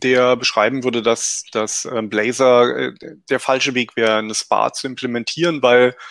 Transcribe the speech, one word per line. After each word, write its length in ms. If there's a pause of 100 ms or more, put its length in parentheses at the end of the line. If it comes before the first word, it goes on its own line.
der 340
beschreiben 480
würde, 180
dass, 520
dass, 320
ähm, 240
Blazor, 680
äh, 180 (360)
der 100
falsche 360
Weg 200
wäre, 220
eine 180
spar 380
zu 140
implementieren, 760
weil 340 (160)